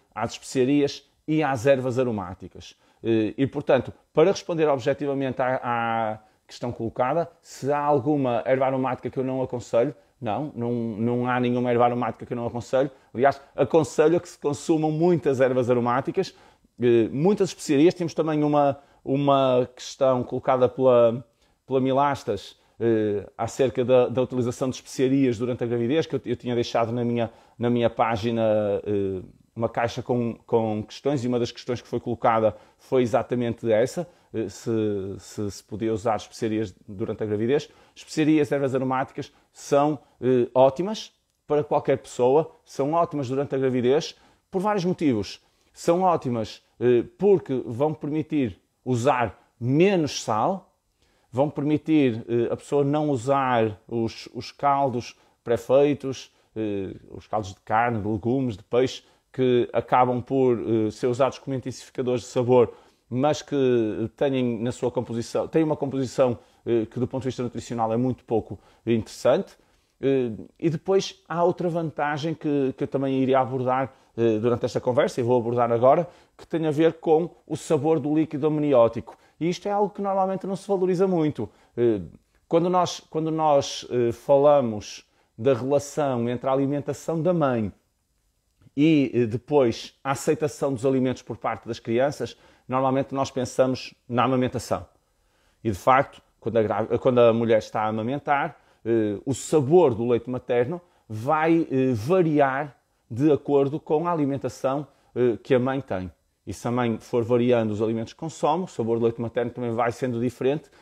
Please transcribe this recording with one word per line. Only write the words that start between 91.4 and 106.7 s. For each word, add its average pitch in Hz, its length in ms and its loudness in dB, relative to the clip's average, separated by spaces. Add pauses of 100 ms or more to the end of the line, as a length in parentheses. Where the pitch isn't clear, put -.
das 117 100 -8
crianças, 123 580 -2 (320)
normalmente 131 460 -2
nós 135 160 -4
pensamos 127 640 -2 (140)
na 120 160 0
amamentação. 123 600 -2 (760)
E, 113 80 -2
de 95 60 -4
facto, 135 460 2 (180)
quando 110 160 -6
a 113 60 4
gra-, 107 360 -2
quando 123 200 2
a 117 140 8
mulher 113 260 2
está 110 240 -4
a 107 60 -2
amamentar, 139 680 -4 (280)
eh, 110 420 0
o 135 80 -2
sabor 151 600 4
do 117 140 -4
leite 120 220 0
materno 123 500 -2 (260)
vai, 151 640 0
eh, 131 220 0
variar 147 840 0 (360)
de 135 200 2
acordo 139 480 2
com 160 300 -2
a 175 40 -2
alimentação, 139 720 -4 (280)
eh, 120 280 2
que 139 120 2
a 123 40 6
mãe 131 220 -2
tem. 92 300 -6 (340)
E 101 80 -10
se - 160 -12
a - 20 -2